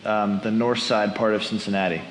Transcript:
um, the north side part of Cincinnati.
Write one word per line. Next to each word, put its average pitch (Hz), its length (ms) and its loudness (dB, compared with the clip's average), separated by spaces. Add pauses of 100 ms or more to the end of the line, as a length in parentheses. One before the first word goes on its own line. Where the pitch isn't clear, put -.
um, 104 380 0
the 110 80 -2
north 117 300 2
side 107 340 0
part 110 220 2
of 104 80 -2
Cincinnati. 95 680 -2